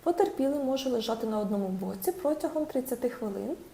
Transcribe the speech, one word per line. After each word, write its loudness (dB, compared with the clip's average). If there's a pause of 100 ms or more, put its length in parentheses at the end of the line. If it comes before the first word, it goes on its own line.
Потерпілий 4
може 0
лежати 0
на 0
одному 0
боці -2
протягом 0
тридцяти -2
хвилин -4 (180)